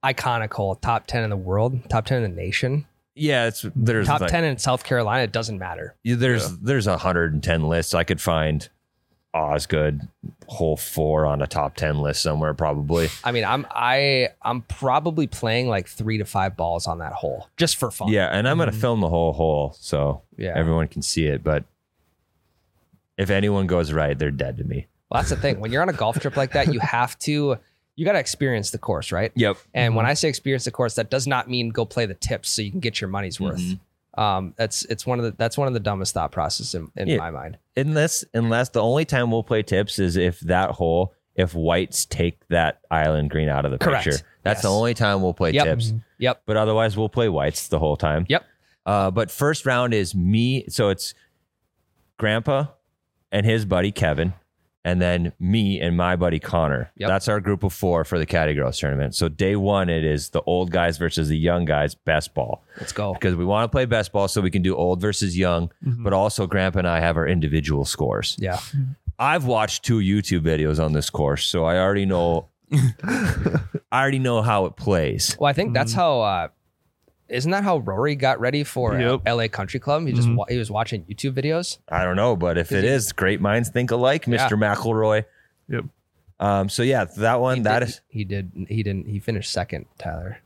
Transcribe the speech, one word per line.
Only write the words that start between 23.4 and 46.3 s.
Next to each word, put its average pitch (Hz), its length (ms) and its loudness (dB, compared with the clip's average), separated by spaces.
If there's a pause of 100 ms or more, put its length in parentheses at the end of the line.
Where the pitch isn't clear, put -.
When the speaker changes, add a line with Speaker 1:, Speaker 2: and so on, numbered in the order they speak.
Speaker 2:
goes 85 260 2
right, 73 240 0
they're 73 140 0
dead 65 280 -4
to 64 60 -6
me. 65 220 -6 (240)
Speaker 1:
Well, 131 100 0
that's - 100 -2
the - 60 -2
thing. 139 220 -2
When 110 140 -6
you're 139 100 2
on 185 60 0
a 180 60 -2
golf 117 260 -2
trip 135 160 -4
like 135 160 -2
that, 147 200 2
you 123 80 -2
have 120 400 -2
to, 147 360 0 (380)
you 156 100 -4
gotta 196 140 2
experience 123 520 -2
the 110 80 -8
course, - 340 -4
right? 95 240 -2
Speaker 2:
Yep. 107 200 2 (180)
Speaker 1:
And 120 200 2
when 113 100 4
Speaker 3:
Mm-hmm. 127 60 2
Speaker 1:
I 147 40 2
say 160 160 0
experience 135 340 -2
the 123 60 -4
course, 120 260 -2
that 113 140 -2
does 127 160 -2
not 127 220 -2
mean 123 220 -2
go 113 140 -2
play 117 220 -2
the 95 80 -6
tips - 360 -6
so 117 120 -2
you 101 80 -6
can 180 100 -6
get 117 220 -4
your 98 60 -6
money's 95 300 -6
worth. 92 220 -4
Speaker 2:
Mm-hmm. - 600 -8
Speaker 1:
Um, 95 360 0
that's, - 300 -4
it's - 200 -6
one 123 120 -2
of 120 80 -2
the, 113 60 -2
that's 113 240 -2
one 139 120 0
of 127 60 -2
the 113 60 0
dumbest 101 340 -2
thought 80 180 -2
processes - 420 -4
in, 80 220 -8
in - 120 -2
Speaker 2:
Yeah. 156 100 2
Speaker 1:
my 85 120 -4
mind. 78 260 -12 (200)
Speaker 2:
Unless, 151 480 0 (100)
unless 117 360 2
the 113 120 2
only 131 220 2
time 123 260 0
we'll 113 140 0
play 110 180 2
tips 98 360 0
is 90 180 2
if 87 240 2
that 90 320 2
hole, 87 420 0 (220)
if 87 180 2
whites 85 520 0
take - 320 -2 (100)
that 82 320 0 (100)
island 78 400 2
green 78 180 0
out 71 160 0
of 71 60 0
the 65 80 -4
Speaker 1:
Correct. - 260 0
Speaker 2:
picture. 71 160 0 (220)
That's 104 200 -2
the 104 60 2
Speaker 1:
Yes. 95 60 2
Speaker 2:
only 113 200 2
time 101 280 2
we'll 90 120 0
play 85 180 0
Speaker 1:
Yep. 143 120 4
Speaker 2:
tips. 110 280 0 (260)
Speaker 1:
Yep. 123 280 -2